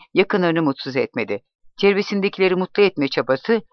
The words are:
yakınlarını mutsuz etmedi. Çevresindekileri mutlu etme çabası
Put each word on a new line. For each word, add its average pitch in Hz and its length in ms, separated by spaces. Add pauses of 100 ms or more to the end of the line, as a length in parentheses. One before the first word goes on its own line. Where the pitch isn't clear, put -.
(120)
yakınlarını 175 480
mutsuz 135 340
etmedi. 107 480 (340)
Çevresindekileri 196 800
mutlu 185 280
etme 147 240
çabası 139 540 (120)